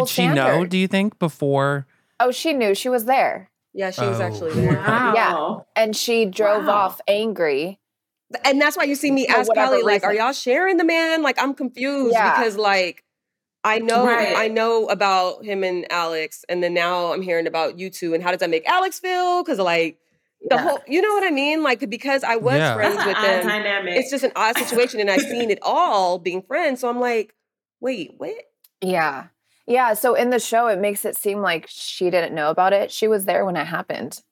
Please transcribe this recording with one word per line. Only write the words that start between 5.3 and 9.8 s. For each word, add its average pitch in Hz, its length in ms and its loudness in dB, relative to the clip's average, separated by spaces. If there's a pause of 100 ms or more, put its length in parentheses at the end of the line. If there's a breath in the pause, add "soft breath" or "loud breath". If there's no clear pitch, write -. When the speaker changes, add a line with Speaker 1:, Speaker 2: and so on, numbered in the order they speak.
Speaker 2:
And 214 140 0
she 226 300 2
drove 208 400 0
Speaker 4:
Wow. 202 80 2
Speaker 2:
off 190 340 0
angry. 185 720 0 (640)
Speaker 3:
And 277 160 4
that's 294 160 2
why 330 80 0
you 285 100 0
see 277 160 -2
me 269 180 2
Speaker 2:
For 233 100 4
Speaker 3:
ask 254 100 0
Speaker 2:
whatever 226 280 4
Speaker 3:
Polly, 240 60 2